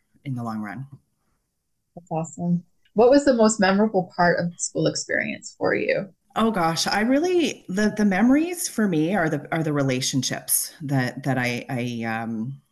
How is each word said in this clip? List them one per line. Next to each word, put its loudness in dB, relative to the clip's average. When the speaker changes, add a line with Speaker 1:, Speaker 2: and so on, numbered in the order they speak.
Speaker 1:
in -8
the -8
long -6
run. -10
Speaker 2:
That's -20
awesome. -2
What 6
was 6
the 6
most 4
memorable 2
part 4
of -2
the -20
school -4
experience -4
for 0
you? -2
Speaker 1:
Oh 2
gosh, -2
I 0
really, 0
the, 0
the 2
memories 2
for -2
me 0
are 0
the, -4
are -2
the -2
relationships -2
that, -2
that 0
I, -2
I, -4
um, -6